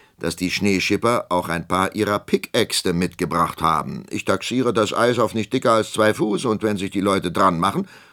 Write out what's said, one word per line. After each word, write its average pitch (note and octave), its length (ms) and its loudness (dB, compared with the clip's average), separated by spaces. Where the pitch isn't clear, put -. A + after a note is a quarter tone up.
dass E2 160 -4
die F2+ 160 -4
Schneeschipper F#2+ 760 0
auch F2+ 200 -2
ein E2 200 -4
paar F#2 260 0
ihrer G#2 240 0
Pickäxte - 760 -2
mitgebracht E2+ 680 -2
haben. D#2 480 -2
Ich - 140 -6
taxiere A#2 480 0
das G2+ 200 0
Eis A#2 260 2
auf A2 160 0
nicht A2 180 -4
dicker C3 200 2
als A2 200 2
zwei G#2+ 220 4
Fuß, E3 320 -2
und G#2+ 160 0
wenn G#2 160 0
sich F#2 120 -6
die G2 120 -2
Leute G2+ 280 0
dran F2+ 300 2
machen, C3 260 0